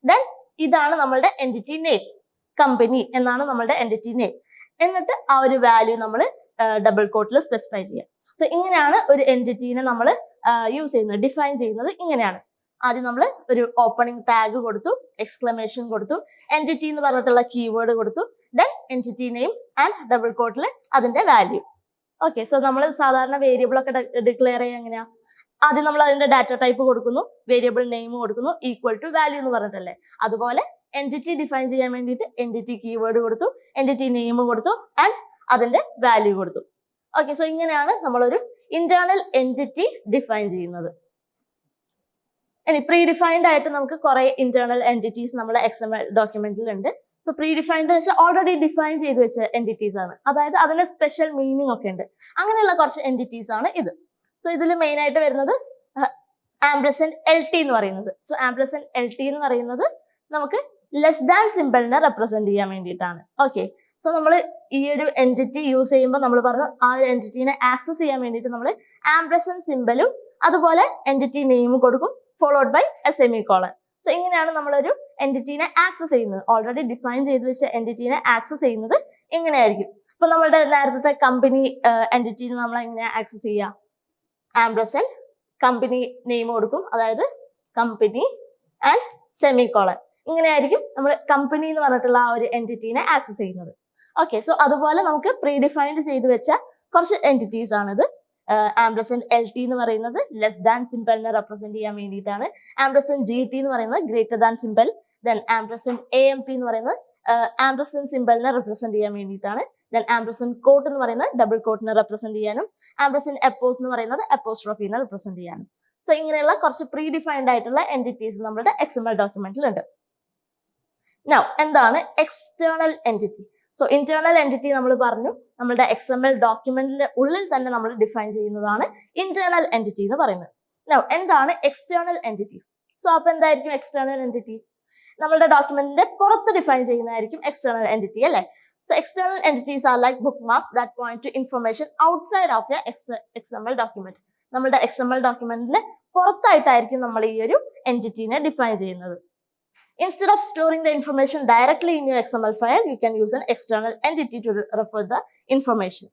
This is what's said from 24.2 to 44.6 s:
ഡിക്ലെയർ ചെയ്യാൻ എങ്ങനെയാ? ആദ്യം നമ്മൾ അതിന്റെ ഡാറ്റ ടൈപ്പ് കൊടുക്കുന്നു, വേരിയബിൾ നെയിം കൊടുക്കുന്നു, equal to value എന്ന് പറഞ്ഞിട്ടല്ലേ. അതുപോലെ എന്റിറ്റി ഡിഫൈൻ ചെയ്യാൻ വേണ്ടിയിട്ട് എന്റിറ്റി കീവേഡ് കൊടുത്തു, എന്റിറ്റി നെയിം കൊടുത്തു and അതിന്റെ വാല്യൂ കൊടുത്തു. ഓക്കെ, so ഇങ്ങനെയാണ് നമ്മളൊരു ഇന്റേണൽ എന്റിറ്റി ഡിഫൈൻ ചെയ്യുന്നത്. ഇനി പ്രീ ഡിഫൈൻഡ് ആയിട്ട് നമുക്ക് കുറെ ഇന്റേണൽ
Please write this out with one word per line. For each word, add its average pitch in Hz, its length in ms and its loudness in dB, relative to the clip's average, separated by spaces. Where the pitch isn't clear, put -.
ഡിക്ലെയർ 247 360 2
ചെയ്യാൻ 240 180 -8
എങ്ങനെയാ? 226 220 -12
ആദ്യം 302 220 2
നമ്മൾ 294 180 4
അതിന്റെ 277 260 4
ഡാറ്റ 254 200 4
ടൈപ്പ് 247 260 2
കൊടുക്കുന്നു, 240 340 0
വേരിയബിൾ 240 340 2
നെയിം 233 160 -10
കൊടുക്കുന്നു, 233 300 -4
equal 220 320 -4
to 320 60 -10
value 294 240 0
എന്ന് 254 120 -4
പറഞ്ഞിട്ടല്ലേ. 196 400 -6
അതുപോലെ 233 360 -2
എന്റിറ്റി 285 400 -6
ഡിഫൈൻ 269 320 -2
ചെയ്യാൻ 254 240 0
വേണ്ടിയിട്ട് 247 300 -6
എന്റിറ്റി 233 320 -6
കീവേഡ് 226 400 0
കൊടുത്തു, 226 240 -2
എന്റിറ്റി 262 280 0
നെയിം 233 180 -2
കൊടുത്തു 240 240 0
and 453 100 0
അതിന്റെ 240 260 2
വാല്യൂ 214 360 4
കൊടുത്തു. 175 220 -8
ഓക്കെ, 285 180 -2
so 330 60 0
ഇങ്ങനെയാണ് 330 520 -2
നമ്മളൊരു 247 320 0
ഇന്റേണൽ 359 420 2
എന്റിറ്റി 269 440 -4
ഡിഫൈൻ 214 400 -2
ചെയ്യുന്നത്. 175 360 -10
ഇനി 311 100 4
പ്രീ 339 120 4
ഡിഫൈൻഡ് 339 400 2
ആയിട്ട് 302 240 2
നമുക്ക് 285 300 -6
കുറെ 262 180 4
ഇന്റേണൽ 247 360 0